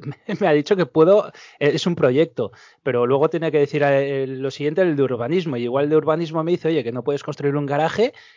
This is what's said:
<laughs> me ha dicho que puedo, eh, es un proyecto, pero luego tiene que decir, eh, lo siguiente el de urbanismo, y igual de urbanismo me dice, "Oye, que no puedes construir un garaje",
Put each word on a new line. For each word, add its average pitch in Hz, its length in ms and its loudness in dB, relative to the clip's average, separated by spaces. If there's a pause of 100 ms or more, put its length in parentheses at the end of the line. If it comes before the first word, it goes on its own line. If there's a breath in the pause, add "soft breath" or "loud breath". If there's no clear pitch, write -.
<laughs> 143 380 -10
me 202 80 0
ha 165 40 4
dicho 151 240 2
que 180 100 0
puedo, 170 420 4 (320 loud breath)
eh, 147 140 2
es 156 120 -4
un 175 100 0
proyecto, 131 560 0 (320 loud breath)
pero 120 220 0
luego 139 240 2
tiene 160 220 -4
que 151 80 2
decir, 143 240 0
eh, 139 440 0
lo 131 240 -6
siguiente 151 300 -2
el 175 140 2
de 139 80 2
urbanismo, 131 540 -2
y 120 60 -4
igual 135 260 -2
de 156 80 4
urbanismo 156 460 -2
me 170 80 -2
dice, 170 180 -2
"Oye, 156 140 0
que 113 80 -6
no 123 120 -6
puedes 143 200 -4
construir 143 320 -4
un 147 100 -2
garaje", 160 480 -2 (240 loud breath)